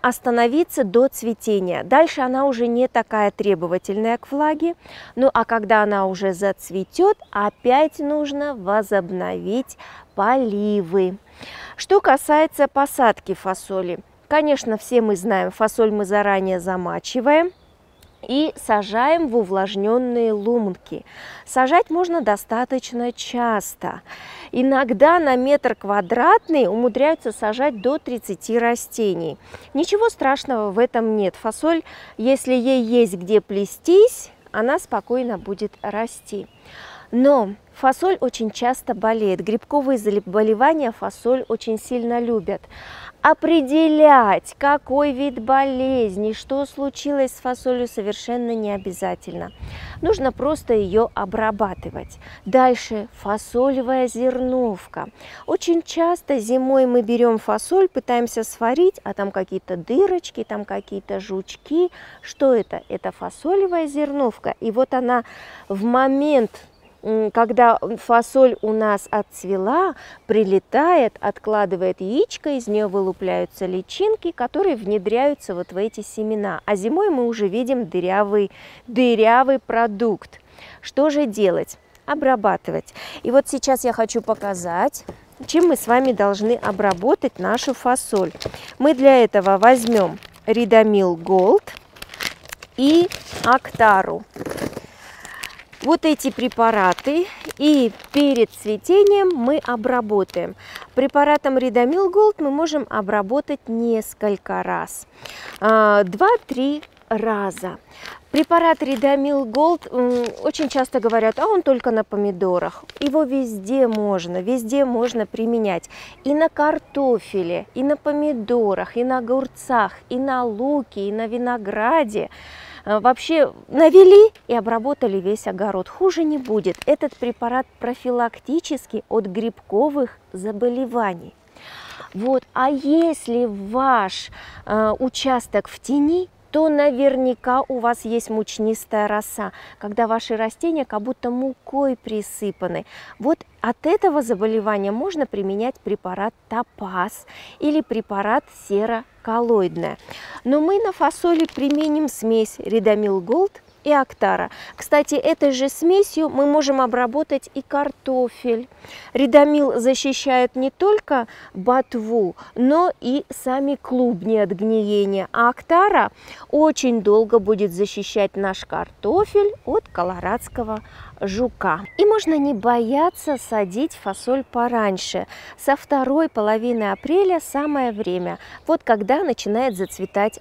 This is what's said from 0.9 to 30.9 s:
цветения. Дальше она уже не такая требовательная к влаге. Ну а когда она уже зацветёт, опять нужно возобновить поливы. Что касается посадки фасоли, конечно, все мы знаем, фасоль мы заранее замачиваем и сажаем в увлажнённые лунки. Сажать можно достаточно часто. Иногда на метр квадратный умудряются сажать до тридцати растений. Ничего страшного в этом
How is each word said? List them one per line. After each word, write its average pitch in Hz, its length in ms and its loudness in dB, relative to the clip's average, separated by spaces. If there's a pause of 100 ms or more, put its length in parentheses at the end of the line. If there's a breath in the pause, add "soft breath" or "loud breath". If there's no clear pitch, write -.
цветения. 202 800 -4
Дальше 294 360 2
она 262 260 0
уже 240 200 -2
не 240 220 0
такая 214 420 0
требовательная 196 880 -2
к - 140 -18
влаге. 311 420 -2 (400 loud breath)
Ну 262 180 2
а 226 120 2
когда 214 400 2
она 202 220 0
уже 190 260 -2
зацветёт, 196 840 -2 (140)
опять 302 720 0
нужно 285 560 -4
возобновить 190 1200 -4 (380 loud breath)
поливы. 202 1000 0 (580 loud breath)
Что - 240 0
касается 294 680 2
посадки 247 680 0
фасоли, 185 640 -6 (300)
конечно, 294 500 0
все 247 220 0
мы 214 160 2
знаем, 185 340 -2
фасоль 220 400 0
мы 208 140 -2
заранее 190 560 0
замачиваем 190 920 0 (720)
и 294 320 -2
сажаем 233 720 0
в 233 100 -2
увлажнённые 214 960 0
лунки. 208 720 -4 (400 loud breath)
Сажать 294 460 2
можно 339 300 -2
достаточно 240 880 -4
часто. - 920 -6 (500 loud breath)
Иногда 269 640 4
на 285 160 2
метр 254 400 2
квадратный 240 920 2
умудряются 247 640 0
сажать 233 500 -2
до 277 160 0
тридцати 226 580 -6
растений. 214 800 -2 (380 loud breath)
Ничего 415 340 0
страшного 262 640 -2
в 190 80 -4
этом 226 380 0